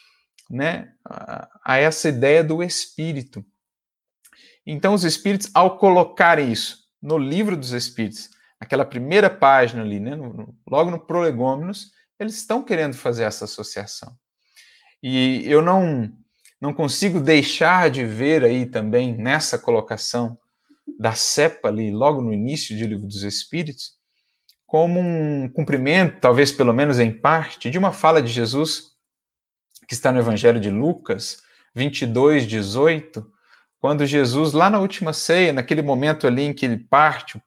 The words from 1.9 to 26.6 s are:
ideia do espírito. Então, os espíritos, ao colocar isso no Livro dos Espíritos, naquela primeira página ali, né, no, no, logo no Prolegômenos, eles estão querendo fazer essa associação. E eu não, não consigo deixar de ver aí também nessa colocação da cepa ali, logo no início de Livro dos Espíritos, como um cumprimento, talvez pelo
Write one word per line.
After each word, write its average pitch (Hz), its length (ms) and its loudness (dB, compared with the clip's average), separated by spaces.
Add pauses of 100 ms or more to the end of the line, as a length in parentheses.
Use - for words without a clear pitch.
ideia 139 340 4
do 160 220 -2
espírito. 151 840 -8 (1200)
Então, 156 260 0
os 196 120 0
espíritos, 196 500 -2
ao 185 240 4
colocar 175 600 6
isso - 440 -4 (160)
no 151 160 -4
Livro 170 400 -2
dos 127 140 -8
Espíritos, 117 640 -8 (240)
naquela 135 280 -2
primeira 165 420 0
página 131 540 2
ali, 101 180 -6
né, 127 160 -10
no, 131 160 -14
no, - 340 -16
logo 160 240 0
no 170 80 -6
Prolegômenos, 160 920 -4 (260)
eles 214 180 -8
estão 254 260 -6
querendo 156 320 -4
fazer 120 300 -4
essa 107 200 -6
associação. 104 720 -14 (840)
E 131 440 -2
eu 147 140 6
não, 165 500 0 (480)
não 143 140 -6
consigo 165 480 -2
deixar 160 720 4
de 131 140 -4
ver 131 400 0
aí 123 200 2
também 117 500 -2
nessa 123 440 -2
colocação 117 800 -4 (600)
da 113 140 -2
cepa - 560 0
ali, 107 220 -4
logo 131 320 0
no 113 100 -2
início 113 420 -6
de 110 120 -4
Livro 101 200 -6
dos 98 180 -10
Espíritos, 151 680 -8 (720)
como 175 340 2
um 151 520 -2
cumprimento, 147 680 0
talvez 131 320 4
pelo 120 220 2